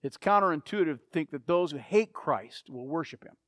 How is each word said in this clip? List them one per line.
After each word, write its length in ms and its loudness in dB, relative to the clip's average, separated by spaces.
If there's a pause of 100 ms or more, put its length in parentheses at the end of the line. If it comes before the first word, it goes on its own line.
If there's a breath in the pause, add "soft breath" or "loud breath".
It's 160 -8
counterintuitive 800 2
to 140 -20
think 180 -4
that 160 -10
those 260 2
who 60 -8
hate 360 0
Christ 580 -4
will 160 -12
worship 360 -8
him 140 -20 (100)